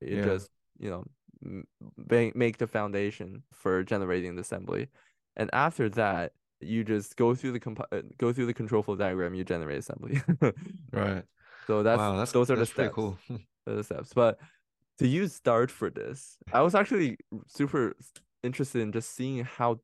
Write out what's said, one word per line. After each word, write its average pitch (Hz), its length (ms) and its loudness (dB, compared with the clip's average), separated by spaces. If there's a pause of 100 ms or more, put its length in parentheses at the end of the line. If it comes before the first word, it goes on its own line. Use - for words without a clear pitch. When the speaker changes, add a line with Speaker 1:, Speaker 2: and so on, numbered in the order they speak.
Speaker 1:
It 90 160 -4
Speaker 2:
Yeah. 101 80 0
Speaker 1:
just, 95 240 0 (280)
you 104 120 -8
know, 87 160 -8 (400)
m-, 95 200 -10 (320)
ba-, 117 380 2
make 117 220 2
the 117 100 -2
foundation 101 760 -4 (100)
for 92 300 0
generating 90 520 -2
the 87 60 -6
assembly. 95 480 -6 (480)
And 107 160 -2
after 139 380 2
that, 95 420 0 (260)
you 110 240 -4
just 104 320 -2
go 120 200 4
through 127 180 -6
the 120 80 -4
compi-, 110 320 -8
uh, 101 80 -4 (160)
go 120 160 2
through 123 140 0
the 120 60 -2
control 110 300 2
flow 101 140 -2
diagram, 92 360 0
you 92 120 -2
generate 78 340 -2
assembly. - 480 -4
<laughs> 156 640 0
Speaker 2:
Right. 98 320 0 (440)
Speaker 1:
So 107 160 4
that's, 113 160 6
Speaker 2:
Wow, 101 180 2
that's, 113 160 -2
Speaker 1:
those 123 180 4
are 127 40 6
the 110 60 2
Speaker 2:
that's 117 120 0
pretty - 160 0
Speaker 1:
steps. - 60 -8
Speaker 2:
cool. 101 220 -4 (120)
<laughs> 120 100 -8 (260)
Speaker 1:
Those 110 80 -6
are - 40 -4
the 104 80 -4
steps. - 280 -10
But 117 260 4 (600)
to 131 80 6
use 165 320 2
Dart 120 320 4
for 101 180 -4
this, - 480 -12 (140)
I 117 100 6
was 175 140 4
actually 196 420 2 (300)
super 139 500 0
s-, - 140 -20 (320)
interested 123 380 -2
in 107 100 -2
just 113 240 -6
seeing 127 300 -4
how 120 380 0